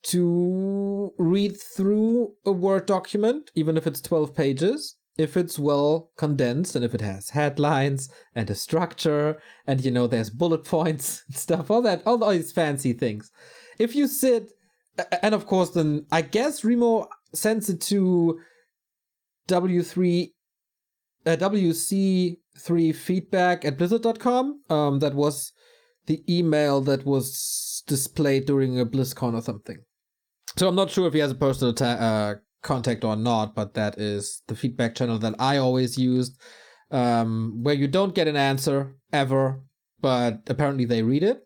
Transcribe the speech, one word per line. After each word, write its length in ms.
to 1120
read 420
through 720
a 60
Word 340
document, 680
even 220
if 100
it's 140
twelve 340
pages, 640
if 180
it's 220
well 580
condensed 580
and 80
if 120
it 80
has 260
headlines 800
and 140
a 60
structure 840
and, 180
you 60
know, 160
there's 240
bullet 340
points 600
<laughs> 40
and 80
stuff, 340
all 120
that, 240
all 100
these 340
fancy 440
things. 360
If 160
you 120
sit, 420
a-, 260
and 100
of 120
course, 240
then 400
I 120
guess 420
Remo 420
sends 340
it 140
to 580
W 360
three, 500
uh, 100
W 380
C 640
three 340
feedback 720
at 140
blizzard 240
dot 160
com. 420
Um, 300
that 140
was 380
the 220
email 540
that 220
was 840
displayed 600
during 320
a 80
BlizzCon 480
or 80
something. 360
So 100
I'm 60
not 160
sure 160
if 80
he 60
has 100
a 60
personal 360
ta-, 140
uh, 480
contact 420
or 120
not, 380
but 200
that 240
is 500
the 60
feedback 400
channel 240
that 200
I 200
always 380
used, 420
um, 720
where 120
you 140
don't 260
get 140
an 80
answer 600
ever, 500
but 480
apparently 360
they 180
read 200
it. 240